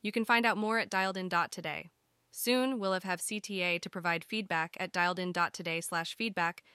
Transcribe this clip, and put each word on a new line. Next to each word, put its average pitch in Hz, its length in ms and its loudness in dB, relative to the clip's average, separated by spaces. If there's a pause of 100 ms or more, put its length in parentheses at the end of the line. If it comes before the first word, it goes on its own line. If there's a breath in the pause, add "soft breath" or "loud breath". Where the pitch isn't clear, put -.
You 208 100 0
can 226 140 2
find 233 220 6
out 220 100 4
more 214 220 2
at 220 100 -2
dialed 190 300 0
in 185 100 -2
dot 170 240 2
today. 156 380 -6 (400)
Soon, 254 480 2
we'll 190 160 2
have, 185 80 0
have 180 180 -2
C 214 200 -4
T 196 200 -4
A 175 180 2
to 175 120 -8
provide 170 340 -2
feedback 180 560 -2
at 185 100 -4
dialed 180 280 2
in 180 140 -2
dot 175 200 0
today 165 300 -4
slash 165 340 -4
feedback 185 460 -2 (120)